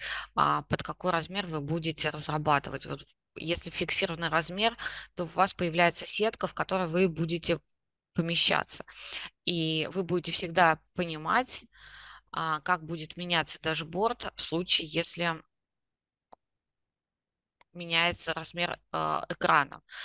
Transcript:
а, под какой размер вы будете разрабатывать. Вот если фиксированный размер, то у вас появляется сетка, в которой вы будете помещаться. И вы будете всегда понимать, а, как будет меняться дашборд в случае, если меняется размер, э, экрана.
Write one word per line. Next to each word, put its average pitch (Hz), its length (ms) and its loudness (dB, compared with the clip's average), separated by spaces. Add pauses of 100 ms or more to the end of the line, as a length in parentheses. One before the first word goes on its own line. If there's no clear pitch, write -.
(340)
а, 147 280 4
под - 200 -2
какой - 280 -4
размер 175 360 -2
вы 156 140 -4
будете 156 500 -2
разрабатывать. 151 760 0
Вот 139 180 -8 (320)
если 170 340 -4
фиксированный 170 580 -2
размер, 180 480 0 (380)
то 180 100 -4
у - 20 -6
вас 185 280 4
появляется 170 520 2
сетка, - 400 0
в - 80 -6
которой 180 340 0
вы 180 200 4
будете 165 520 -2 (540)
помещаться. - 680 2 (600)
И 160 480 2
вы 190 120 -2
будете 170 280 0
всегда 165 480 4 (140)
понимать, 170 720 -2 (680)
а, 160 280 -2
как 170 240 0
будет 160 320 -8
меняться 175 460 0
дашборд 160 720 -2
в - 60 -4
случае, 170 460 0
если 165 540 -2 (2250)
меняется 170 640 0
размер, 170 440 -4 (140)
э, 156 360 0
экрана. 160 540 2 (220)